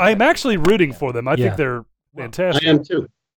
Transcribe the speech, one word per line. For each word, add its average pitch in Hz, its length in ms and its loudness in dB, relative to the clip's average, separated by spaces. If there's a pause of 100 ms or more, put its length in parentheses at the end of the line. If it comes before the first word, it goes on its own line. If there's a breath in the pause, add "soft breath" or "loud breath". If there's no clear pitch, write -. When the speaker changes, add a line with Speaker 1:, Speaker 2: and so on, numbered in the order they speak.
(120)
Speaker 1:
I'm 208 100 0
actually 262 360 2
rooting 165 360 2
for 131 200 -6
them. 117 140 -4
I 135 60 0
Speaker 2:
Yeah. 123 140 0
Speaker 1:
think 98 100 -2
they're 123 280 -4 (300)
fantastic. 156 500 -2
Speaker 3:
I 165 60 2
am 151 120 2
too. 165 240 -6 (300)